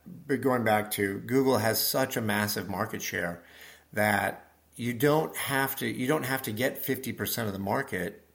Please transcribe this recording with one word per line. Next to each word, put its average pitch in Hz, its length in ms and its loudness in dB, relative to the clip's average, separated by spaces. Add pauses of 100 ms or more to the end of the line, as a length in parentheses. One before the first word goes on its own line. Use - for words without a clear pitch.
(280)
but 131 140 0
going 127 220 2
back 107 280 2
to 98 280 0
Google 127 400 4
has 110 200 2
such - 380 0
a 123 40 -2
massive 104 460 0
market 101 360 -4
share 87 400 -4 (500)
that 101 540 2 (300)
you 120 160 -4
don't 147 420 2
have 135 400 0
to, 123 100 -6
you 123 220 -2
don't 156 160 0
have 131 200 -2
to 107 100 -4
get 120 320 -2
fifty 120 260 -2
percent 107 360 -4
of 98 60 -4
the 95 60 -6
market 98 640 -4 (120)